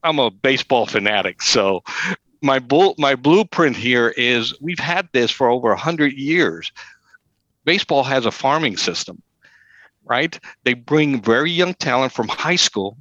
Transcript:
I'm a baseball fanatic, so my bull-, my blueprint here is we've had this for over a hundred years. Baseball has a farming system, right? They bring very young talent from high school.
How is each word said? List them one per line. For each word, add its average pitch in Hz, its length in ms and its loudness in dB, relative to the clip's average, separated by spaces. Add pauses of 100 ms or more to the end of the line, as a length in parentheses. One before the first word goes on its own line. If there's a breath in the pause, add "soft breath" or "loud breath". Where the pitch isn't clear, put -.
I'm 160 140 0
a 120 140 2
baseball 127 560 0
fanatic, 98 560 -2
so 98 400 2 (600 loud breath)
my 135 140 2
bull-, 143 400 4
my 139 160 2
blueprint 151 600 2
here 117 420 2
is 120 440 0
we've 165 180 -8
had 175 320 -4
this 120 180 2
for 123 200 0
over 120 220 2
a 90 60 0
hundred 151 360 -2
years. 139 580 -2 (920 loud breath)
Baseball 156 380 0
has 131 220 -2
a 110 60 -2
farming 139 460 -2
system, - 440 -6 (840 soft breath)
right? 135 340 -2 (240 loud breath)
They 123 100 2
bring 139 480 0
very 127 300 2
young 175 240 0
talent 131 380 -2
from 113 160 -4
high 170 260 -2
school. 104 460 -2